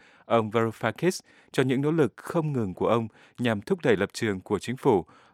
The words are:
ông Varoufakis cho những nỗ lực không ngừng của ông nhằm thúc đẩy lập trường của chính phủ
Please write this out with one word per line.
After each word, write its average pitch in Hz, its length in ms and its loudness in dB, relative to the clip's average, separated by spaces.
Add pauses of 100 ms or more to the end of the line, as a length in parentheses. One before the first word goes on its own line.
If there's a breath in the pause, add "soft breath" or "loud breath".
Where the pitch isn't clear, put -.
(240 soft breath)
ông 110 260 0
Varoufakis 113 680 -2 (320 soft breath)
cho 139 100 2
những 131 180 0
nỗ 147 100 0
lực 156 260 2
không 156 360 -4
ngừng 104 220 -4
của 92 140 0
ông 113 200 2 (300 soft breath)
nhằm 117 220 0
thúc 190 220 -4
đẩy 117 140 4
lập 95 160 0
trường 101 280 -2
của 101 180 -2
chính 123 180 -8
phủ 104 280 2 (300 soft breath)